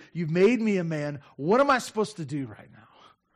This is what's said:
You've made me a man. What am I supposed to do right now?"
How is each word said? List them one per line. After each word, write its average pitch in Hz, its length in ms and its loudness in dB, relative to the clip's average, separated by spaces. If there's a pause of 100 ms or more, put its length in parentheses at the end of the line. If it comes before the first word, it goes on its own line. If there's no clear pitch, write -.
(120)
You've 165 200 -6
made 202 280 4
me 214 180 0
a 180 60 -2
man. 147 380 -6 (140)
What 185 260 2
am 285 80 2
I 262 80 4
supposed - 400 -6
to 160 80 -8
do 139 220 -6
right - 260 -20
now?" - 140 -20 (480)